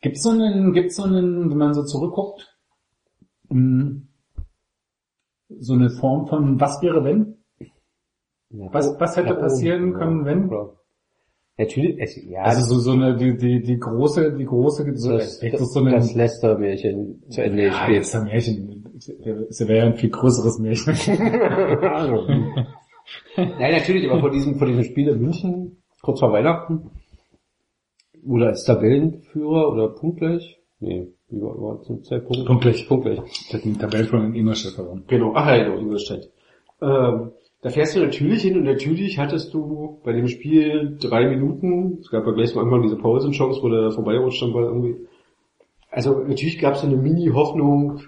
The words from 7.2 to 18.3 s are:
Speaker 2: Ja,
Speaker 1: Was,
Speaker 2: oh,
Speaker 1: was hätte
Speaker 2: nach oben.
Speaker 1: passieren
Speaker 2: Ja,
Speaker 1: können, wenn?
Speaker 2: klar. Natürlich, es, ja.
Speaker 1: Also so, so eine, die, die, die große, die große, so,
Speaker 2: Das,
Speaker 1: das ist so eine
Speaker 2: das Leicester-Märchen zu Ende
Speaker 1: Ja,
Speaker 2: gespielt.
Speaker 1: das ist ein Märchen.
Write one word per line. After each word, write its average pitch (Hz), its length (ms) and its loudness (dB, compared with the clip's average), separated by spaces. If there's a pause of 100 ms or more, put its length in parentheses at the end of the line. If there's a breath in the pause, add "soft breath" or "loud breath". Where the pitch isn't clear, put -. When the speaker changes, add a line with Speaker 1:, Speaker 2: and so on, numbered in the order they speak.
Speaker 2:
Ja, 101 220 -14
Speaker 1:
Was, 143 220 0
Speaker 2:
oh, - 60 -18
Speaker 1:
was 170 160 0
hätte 180 140 0
Speaker 2:
nach 180 60 2
oben. 147 60 -4
Speaker 1:
passieren 170 500 0
Speaker 2:
Ja, 180 60 -4
Speaker 1:
können, 160 260 0
wenn? 180 240 0
Speaker 2:
klar. 104 260 -6 (840)
Natürlich, 139 380 0
es, - 260 -10
ja. 92 180 -10
Speaker 1:
Also 120 320 2
so, 123 60 4
so 123 120 2
eine, 131 240 4
die, 123 200 2
die, 123 260 2
die 120 180 0
große, 143 560 0
die 135 80 -4
große, 139 520 0
so, 117 160 -2
Speaker 2:
Das, 110 280 -2
Speaker 1:
das 117 200 -4
ist 123 120 -2
so 139 80 2
eine 131 100 4
Speaker 2:
das 117 240 2
Leicester-Märchen 104 1160 0
zu 117 120 -4
Ende 104 220 0
Speaker 1:
Ja, 98 60 6
Speaker 2:
gespielt. 107 300 2
Speaker 1:
das 98 80 -6
ist - 60 -10
ein 110 100 0
Märchen. 104 600 -4 (640)